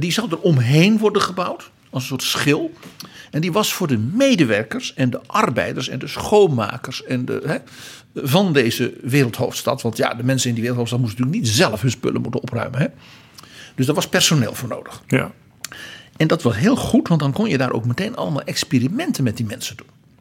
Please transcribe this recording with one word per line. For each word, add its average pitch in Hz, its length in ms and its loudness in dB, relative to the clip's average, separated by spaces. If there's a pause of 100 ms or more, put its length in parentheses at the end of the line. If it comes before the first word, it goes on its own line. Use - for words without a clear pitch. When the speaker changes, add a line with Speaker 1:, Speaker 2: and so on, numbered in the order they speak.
Speaker 1:
die 170 120 0
zou 220 180 -2
er 165 80 -2
omheen 160 600 6
worden 208 240 2
gebouwd, 190 480 -4 (200)
als 131 120 -4
een - 60 -10
soort 131 140 -4
schil. 160 500 0 (580)
En 156 100 -2
die 175 120 0
was 208 200 0
voor - 140 -2
de 127 120 2
medewerkers 170 960 2
en 127 160 2
de - 160 -4
arbeiders 135 600 0
en 135 100 -8
de 143 80 -10
schoonmakers 131 1000 2
en 123 200 -4
de, 113 220 -4
hè, 156 100 -2 (720)
van 180 240 4
deze 120 400 2 (100)
wereldhoofdstad. 127 800 0
Want 113 140 -2
ja, 131 180 0
de 123 100 -8
mensen 127 240 0
in 117 60 0
die 113 80 -2
wereldhoofdstad 120 400 0
moesten 113 180 -2
natuurlijk 147 260 0
niet 107 100 2
zelf 120 240 2
hun 127 100 0
spullen 120 300 -2
moeten 120 200 -4
opruimen, 120 400 -4
hè? 202 60 0 (880)
Dus 131 120 0
daar 151 80 2
was 185 140 -2
personeel 151 460 2
voor 120 140 -8
nodig. - 380 -12
Speaker 2:
Ja. - 260 -2 (840)
Speaker 1:
En 160 100 2
dat 160 160 2
was 110 140 2
heel 196 200 4
goed, - 320 2
want 165 120 4
dan 139 120 0
kon 220 160 0
je 147 100 0
daar 127 140 0
ook 113 120 -2
meteen 120 320 -2
allemaal 160 260 -4
experimenten 165 840 -2
met 123 120 0
die 117 100 -4
mensen - 300 -10
doen. - 100 -20 (340)